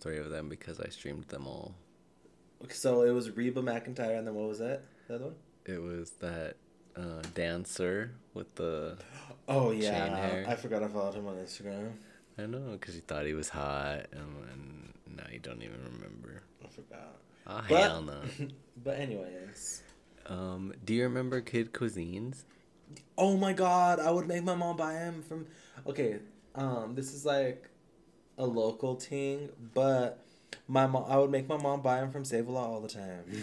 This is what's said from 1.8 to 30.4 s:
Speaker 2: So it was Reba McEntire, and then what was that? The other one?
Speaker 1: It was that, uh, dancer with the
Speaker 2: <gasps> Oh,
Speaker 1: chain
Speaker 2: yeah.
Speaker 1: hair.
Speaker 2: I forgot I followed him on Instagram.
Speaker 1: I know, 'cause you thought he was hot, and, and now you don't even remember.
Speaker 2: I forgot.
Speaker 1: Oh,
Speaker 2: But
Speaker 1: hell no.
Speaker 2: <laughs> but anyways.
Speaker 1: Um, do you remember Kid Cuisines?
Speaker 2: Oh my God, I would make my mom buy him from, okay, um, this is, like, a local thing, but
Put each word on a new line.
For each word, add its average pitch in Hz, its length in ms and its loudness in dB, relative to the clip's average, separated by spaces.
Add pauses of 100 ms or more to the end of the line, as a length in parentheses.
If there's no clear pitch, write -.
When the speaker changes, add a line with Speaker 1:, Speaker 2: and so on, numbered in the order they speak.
Speaker 2:
So 123 320 4
it 120 80 8
was 120 220 2
Reba 123 280 0
McEntire, 117 560 0
and 113 100 -4
then 110 80 -4
what 107 140 -2
was 107 120 -4
that? 131 220 -4 (260)
The 120 80 -6
other 127 100 -8
one? 160 80 -10 (320)
Speaker 1:
It 90 160 -6
was 85 280 -6 (100)
that, 85 340 -4 (420)
uh, 85 240 -6 (140)
dancer 90 800 -2 (180)
with 92 220 -12
the 82 420 -2 (260)
Speaker 2:
<gasps> - 260 -12
Oh, 135 240 4
Speaker 1:
chain 107 100 0
Speaker 2:
yeah. 101 340 2
Speaker 1:
hair. 95 320 0
Speaker 2:
I 120 60 2
forgot 110 280 -2
I 104 60 0
followed 101 280 -2
him 104 120 -6
on 95 80 -6
Instagram. 98 540 -8 (480)
Speaker 1:
I 107 80 -6
know, 120 340 -6
'cause 87 140 -10
you 85 80 -10
thought 76 240 -2
he 76 80 0
was 76 160 -4
hot, 71 640 -2
and, 147 100 -12 (280)
and 139 420 -14 (220)
now - 160 -12
you - 100 -12
don't 60 220 -10
even 107 160 -10 (140)
remember. 57 500 -14 (220)
Speaker 2:
I - 40 -18
forgot. - 480 -18 (300)
Speaker 1:
Oh, 104 220 -4
Speaker 2:
But 170 140 10
Speaker 1:
hell - 200 4
no. 71 180 -6 (180)
Speaker 2:
<laughs> 139 100 -4 (340)
but 139 160 -2
anyways. 98 840 -8 (420)
Speaker 1:
Um, 92 480 -4 (140)
do 110 80 2
you 120 80 4
remember 127 400 0
Kid 117 320 0
Cuisines? 101 680 -4 (760)
Speaker 2:
Oh 196 180 8
my 190 160 4
God, 180 480 8
I 156 100 6
would 170 160 4
make 175 180 0
my 180 100 4
mom 175 240 0
buy 160 160 0
him 165 280 -4
from, 160 240 -8 (400)
okay, 120 340 0 (340)
um, 123 400 -2
this 135 180 -4
is, 143 140 -6
like, 135 420 2 (720)
a 131 80 2
local 117 480 2
thing, 139 540 -2 (260)
but 131 500 6 (440)